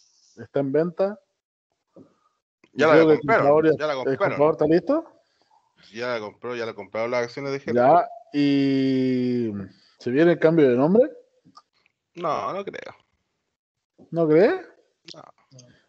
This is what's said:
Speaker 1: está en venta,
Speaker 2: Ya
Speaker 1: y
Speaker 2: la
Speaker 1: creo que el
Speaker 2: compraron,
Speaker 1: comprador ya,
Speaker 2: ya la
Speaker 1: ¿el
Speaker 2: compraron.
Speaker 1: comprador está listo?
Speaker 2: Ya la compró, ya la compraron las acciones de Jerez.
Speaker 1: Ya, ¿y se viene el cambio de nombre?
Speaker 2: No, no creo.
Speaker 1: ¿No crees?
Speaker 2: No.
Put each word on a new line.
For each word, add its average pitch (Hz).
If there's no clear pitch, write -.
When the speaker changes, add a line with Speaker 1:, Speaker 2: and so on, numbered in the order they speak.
Speaker 1:
está 117
en 139
venta, 180
Speaker 2:
Ya 131
Speaker 1:
y 160
Speaker 2:
la -
Speaker 1:
creo 160
que 156
el 147
Speaker 2:
compraron, 151
Speaker 1:
comprador 156
ya, 156
Speaker 2:
ya 156
la 147
Speaker 1:
¿el 135
Speaker 2:
compraron. 135
Speaker 1:
comprador 151
está 156
listo? 214
Speaker 2:
Ya 117
la 120
compró, 107
ya 117
la 113
compraron 104
las 123
acciones 139
de 139
Jerez. 147
Speaker 1:
Ya, 131
¿y 135
se 120
viene 165
el 156
cambio 160
de 120
nombre? 185
Speaker 2:
No, 147
no 196
creo. -
Speaker 1:
¿No 165
crees? 180
Speaker 2:
No. -